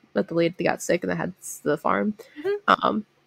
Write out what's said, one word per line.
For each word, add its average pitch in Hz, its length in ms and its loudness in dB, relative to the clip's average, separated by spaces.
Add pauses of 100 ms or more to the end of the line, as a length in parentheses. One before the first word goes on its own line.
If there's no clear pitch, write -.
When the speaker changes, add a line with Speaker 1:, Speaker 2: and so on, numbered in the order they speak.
(140)
Speaker 1:
of - 120 0
the 165 80 -6
lady 170 240 2
that - 60 -4
got - 180 0
sick 175 200 0
and 180 80 -2
that 175 60 -2
had 170 240 -4
s-, - 240 -16
the 147 140 2
farm, 202 340 0 (260)
Speaker 2:
Mm-hmm. 403 480 0
Speaker 1:
um, 214 200 -2 (200)